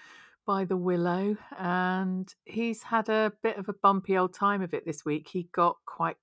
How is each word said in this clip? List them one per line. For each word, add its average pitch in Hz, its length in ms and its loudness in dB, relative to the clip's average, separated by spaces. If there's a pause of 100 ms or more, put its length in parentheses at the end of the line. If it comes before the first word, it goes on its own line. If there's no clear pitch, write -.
(460)
by 196 180 0
the 185 120 0
willow, 180 600 0 (220)
and 185 760 -2 (100)
he's 226 380 -4
had 220 260 -2
a 220 240 2 (100)
bit 226 160 0
of 190 100 -6
a 196 60 -6
bumpy 196 420 4
old 180 180 2
time 202 280 0
of 170 120 -4
it - 100 -4
this 151 200 -6
week. 151 240 -2
He 175 240 -6
got 175 240 2 (100)
quite - 360 -4